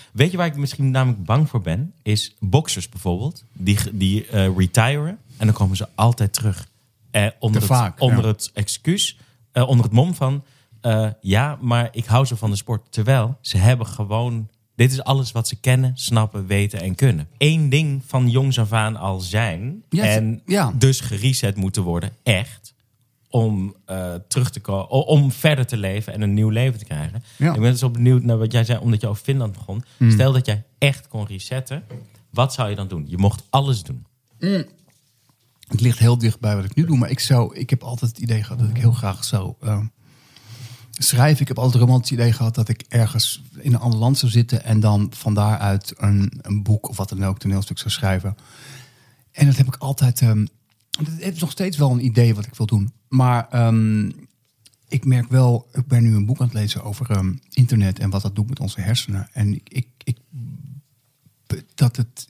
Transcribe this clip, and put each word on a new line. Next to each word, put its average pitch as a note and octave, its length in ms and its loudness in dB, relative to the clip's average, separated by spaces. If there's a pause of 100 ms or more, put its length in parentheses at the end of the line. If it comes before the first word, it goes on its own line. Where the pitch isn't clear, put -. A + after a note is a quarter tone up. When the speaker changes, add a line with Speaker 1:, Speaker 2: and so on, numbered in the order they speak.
(140)
Speaker 1:
weet D3+ 180 2
je F#3 60 -4
waar F3 80 0
ik D3+ 100 -4
misschien C#3 360 -2
namelijk B2+ 340 0
bang C#3 240 2
voor A2 120 -2
ben? F#2+ 320 -4 (100)
Is - 360 -2
boxers G2 500 0
bijvoorbeeld, F#2 540 -6 (100)
die G2+ 240 0
ge-, G#2 200 -4
die, F#2+ 300 0
eh, F#2+ 300 0
retiren C#3 600 0 (200)
en A2 80 -2
dan G#2+ 100 4
komen F#2+ 220 -2
ze - 180 -8
altijd A2 380 0
terug. - 340 -4 (440)
Eh, G#2 160 2 (120)
onder G#2+ 220 0
Speaker 2:
Te G2+ 60 -2
Speaker 1:
het, C3 100 2
Speaker 2:
vaak, G#2+ 240 -2
Speaker 1:
onder A#2+ 220 2
Speaker 2:
ja. A2 60 0
Speaker 1:
het - 240 -6
excuus, - 640 -4 (340)
eh, B2 160 0
onder A#2+ 180 4
het G#2 80 -2
mom D#3+ 220 2
van, C#3 280 -4 (380)
eh, A2 260 0 (140)
"Ja, B2 400 0
maar A#2+ 300 0
ik A#2 140 -8
hou B2+ 200 4
zo B2 100 -4
van G#2+ 140 -4
de G2+ 60 0
sport." G#2+ 260 -6 (100)
Terwijl A#2+ 500 0
ze - 160 -4
hebben A#2 300 4
gewoon, A2 640 -6 (260)
dit B2 160 4
is C3 120 -6
alles C3+ 280 0
wat A#2 160 -4
ze - 80 -6
kennen, B2+ 400 0
snappen, G#2+ 500 -2
weten G2+ 360 -2
en F#2 140 -4
kunnen. F2 320 2 (100)
Eén D3+ 320 2
ding C#3 360 0
van B2+ 240 0
jongs C3 300 2
af G#2+ 120 0
aan A2 240 -2
al F#2+ 240 -4
zijn G#2+ 680 -4
Speaker 2:
Ja, F#3+ 140 0
ze-, G#2+ 60 2
Speaker 1:
en A2 360 0
Speaker 2:
ja. F#3+ 300 0
Speaker 1:
dus C3 240 4
gereset G#2+ 560 -2
moeten F#2+ 280 -2
worden, F2 280 -4 (120)
echt, - 500 -4 (580)
om, G#2 440 -2 (100)
eh, F#2 280 -8 (140)
terug B2 240 0
te - 80 -14
ko-, G2 300 -4
o-, C3+ 100 2
om C#3+ 320 4
verder C#3 340 0
te A#2 120 -8
leven G2+ 360 -6
en G#2+ 80 -6
een G2+ 120 0
nieuw G#2+ 160 2
leven A#2 300 0
te - 60 -14
krijgen. D#2+ 380 -8 (140)
Speaker 2:
Ja. D#3 160 2
Speaker 1:
Ik G#2+ 60 -2
ben A#2+ 120 4
dus B2 100 0
wel B2+ 100 0
benieuwd A#2+ 320 4
naar A#2 140 2
wat A2 140 0
jij A#2 120 2
zei, A2+ 160 -2
omdat G#2+ 220 0
je A#2 60 -4
over G2+ 160 -6
Finland B2+ 300 -2
begon. G2+ 300 -10 (140)
Speaker 2:
Hmm. A#2 140 6
Speaker 1:
Stel G#2+ 220 6
dat B2+ 120 2
jij G#2 180 -2 (140)
echt - 300 0
kon G#2+ 200 -8
resetten, B2+ 560 -10 (460)
wat B2+ 240 0
zou A2 160 -2
je G2+ 60 -4
dan G2 120 -8
doen? E2 200 -8
Je F2 100 -6
mocht G2+ 320 2
alles C3+ 340 0
doen. - 220 -12 (340)
Speaker 2:
Hmm. F#3 260 -2 (1000)
Het G#2+ 140 0
ligt A#2+ 180 2
heel A#2+ 180 6
dicht A2+ 220 0
bij G#2 160 0
wat G2 100 -4
ik G2 100 -8
nu E3 100 4
doe, D#3 120 2
maar A#2 120 0
ik - 100 -4
zou, A#2+ 360 2
ik A#2 140 -8
heb C3 140 0
altijd A#2+ 280 -4
het - 80 -18
idee A2 240 -2
gehad A#2 160 -8
dat A2 100 0
ik A#2 80 -2
heel A#2 140 4
graag G2 320 -4
zou, G2 380 -4
ehm, G#2+ 240 -2 (1080)
schrijven. C#3 500 2
Ik C3+ 60 0
heb A2+ 100 -6
altijd B2 180 2
het A#2+ 80 6
romantisch B2 280 4
idee A#2 220 2
gehad A2+ 220 -2
dat A2+ 140 -2
ik - 180 -4
ergens - 540 0 (160)
in B2+ 160 2
een A#2 60 2
ander A2 200 0
land B2+ 180 2
zou A#2 140 0
zitten A#2 320 2
en A2 160 2
dan G#2 360 2
van G#2 180 -2
daaruit G#2 640 0
een, G2+ 340 2 (100)
een G2+ 220 -4
boek G#2 260 0
of - 80 -10
wat G2 120 -6
dan G2 160 -4
ook, F#2+ 140 -2
toneelstuk G2 380 -2
zou - 120 -8
schrijven. F#2+ 480 -2 (920)
En - 140 4
dat C3+ 120 6
heb C3 100 4
ik - 80 -6
altijd, C3+ 460 0
ehm, G#2+ 240 4 (720)
dat F#3+ 160 -6
is E3 60 -12
nog E3+ 120 -4
steeds F#3 260 -4
wel C#3+ 140 4
een B2 140 0
idee A#2 300 4
wat G#2 100 -8
ik - 100 -18
wil A2 100 -2
doen. G#2 260 0 (160)
Maar, B2+ 420 2
ehm, A2 580 2 (800)
ik - 180 -2
merk B2 240 2
wel, B2 440 4
ik C3 140 -4
ben A#2+ 160 4
nu A2+ 120 6
een G#2 100 2
boek B2+ 140 -2
aan B2+ 60 2
het A#2 100 -4
lezen G#2+ 280 -2
over, A2 280 -8
ehm, F#2+ 220 0 (160)
internet G#2+ 500 2
en G2 100 0
wat G2 120 -2
dat G2 140 -4
doet G#2 140 -2
met C#3 100 -6
onze G2+ 220 -8
hersenen. G2 520 -4
En G#2 200 0
ik, - 160 -10
ik, - 180 -6 (160)
ik, - 140 -4 (1600)
dat B2 200 0
het, - 340 -8